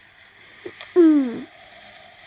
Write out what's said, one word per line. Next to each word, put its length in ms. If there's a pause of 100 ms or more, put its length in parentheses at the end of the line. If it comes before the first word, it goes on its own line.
(920)
Hmm. 520 (800)